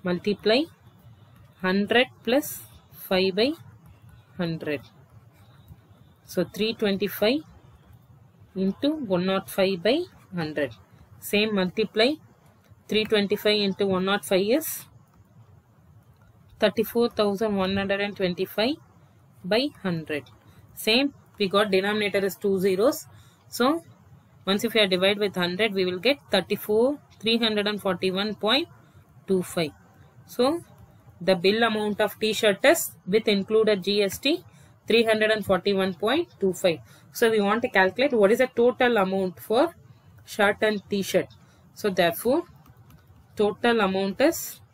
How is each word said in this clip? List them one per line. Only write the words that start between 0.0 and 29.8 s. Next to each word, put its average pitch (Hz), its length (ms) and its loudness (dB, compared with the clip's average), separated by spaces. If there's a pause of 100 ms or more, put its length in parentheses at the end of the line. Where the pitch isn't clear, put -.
multiply 208 580 0 (960)
hundred 196 460 2 (160)
plus 277 380 -2 (320)
five 185 420 -2
by 240 180 0 (880)
hundred. 160 420 -4 (1400)
So 175 200 -4
three 214 300 -4
twenty-five 208 680 0 (1120)
into 196 400 -2
one 190 320 -2
nought 190 240 -2
five 190 320 0
by 294 220 2 (300)
hundred. 151 380 -4 (480)
Same 214 340 -2
multiply, 214 580 0 (760)
three 214 160 0
twenty-five 208 560 0
into 202 260 -2
one 185 180 0
nought 202 200 -2
five 196 220 0
is 277 380 -2 (1800)
thirty-four 226 500 0
thousand 208 460 -2
one 190 200 -2
hundred 196 240 -2
and 202 160 -6
twenty-five 190 600 -2 (680)
by 220 220 0 (160)
hundred. 156 420 -4 (500)
Same, 254 380 0 (260)
we 202 100 0
got 202 240 2
denominator 202 520 0
is 190 120 -4
two 196 240 0
zeros. 196 460 0 (420)
So - 340 0 (640)
once 202 180 0
if 220 100 -4
we 226 60 4
are 208 60 4
divide 190 320 2
with 202 180 -2
hundred, 185 380 -2
we 190 100 0
will 180 140 -4
get 269 200 0 (120)
thirty-four, 214 680 0 (220)
three 226 160 0
hundred 214 300 0
and 208 140 -4
forty-one 190 560 -2
point 262 320 0 (580)
two 190 160 0
five. 160 280 -4 (560)